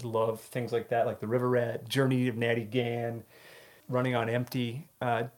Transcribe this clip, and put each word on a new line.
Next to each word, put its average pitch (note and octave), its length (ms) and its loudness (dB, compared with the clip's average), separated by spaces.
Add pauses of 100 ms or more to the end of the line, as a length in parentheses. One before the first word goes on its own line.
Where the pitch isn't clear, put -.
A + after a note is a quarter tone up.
love, A2+ 380 0
things A#2+ 300 -4
like A2+ 180 -2
that, A#2 160 4
like G#2+ 140 -2
The G#2+ 80 -6
River B2 220 2
Rat, A#2 380 0
Journey C3 400 2
of A2+ 100 -2
Natty A#2 260 0
Gann, A#2 600 -2 (640)
Running B2+ 280 0
on A#2 140 2
Empty, B2 580 -2 (120)
uh, A#2 260 0 (120)